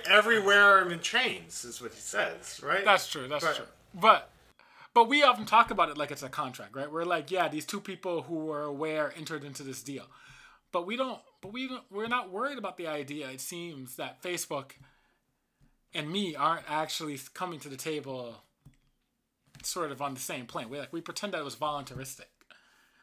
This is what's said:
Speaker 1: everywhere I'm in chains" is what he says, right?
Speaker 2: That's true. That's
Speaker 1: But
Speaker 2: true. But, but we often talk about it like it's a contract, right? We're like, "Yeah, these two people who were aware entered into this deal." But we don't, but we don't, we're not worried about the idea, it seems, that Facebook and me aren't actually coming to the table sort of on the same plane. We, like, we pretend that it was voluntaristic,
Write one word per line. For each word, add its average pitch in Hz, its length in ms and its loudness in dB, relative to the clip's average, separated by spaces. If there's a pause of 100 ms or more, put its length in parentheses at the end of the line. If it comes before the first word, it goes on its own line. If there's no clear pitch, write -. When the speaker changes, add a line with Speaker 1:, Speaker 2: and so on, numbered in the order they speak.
Speaker 1:
everywhere 202 720 8
I'm 180 100 0
in 170 100 -4
chains" 214 640 -2
is 120 180 -14
what 113 100 -10
he - 80 -20
says, - 640 -4
right? 180 200 0
Speaker 2:
That's 196 220 6
true. 131 220 -8
That's 147 160 -2
Speaker 1:
But 151 120 2
Speaker 2:
true. 120 80 -8 (300)
But, 190 360 8 (640)
but 233 140 8
we 285 140 6
often 226 220 6
talk 220 260 6
about 175 200 2
it 143 80 -8
like 143 120 -2
it's 139 120 -8
a 131 80 -10
contract, 120 440 -8
right? 143 160 -6
We're 165 140 -4
like, 160 260 -2
"Yeah, 175 180 2
these 147 180 -6
two 202 140 -6
people 180 420 -4
who 160 140 -6 (100)
were 147 160 -4
aware 151 520 -2
entered 156 300 -8
into 143 180 -12
this 135 200 -10
deal." 135 240 -10 (680)
But 175 140 -2
we 220 100 -4
don't, 254 240 -4 (220)
but 190 100 -14
we 254 160 -8
don't, 254 220 -10
we're 214 180 -6
not 233 240 -2
worried 254 260 -4
about 196 200 -8
the 170 100 -6
idea, 147 400 -6
it 131 140 -12
seems, 165 540 -12
that 131 260 -10
Facebook 160 500 -6 (1200)
and 151 180 -6
me 185 240 -4
aren't 151 340 -2
actually 151 520 -4 (140)
coming 175 260 -8
to 147 80 -14
the 135 80 -12
table 131 680 -8 (1200)
sort 160 300 -4
of 131 100 -8
on 139 120 -4
the 127 60 -12
same 131 260 -8
plane. 123 240 -10
We, 139 80 -10
like, 131 140 -12
we 170 80 -6
pretend 185 340 -8
that 160 60 -4
it 147 40 -6
was 131 100 -10
voluntaristic, 135 720 -8 (760)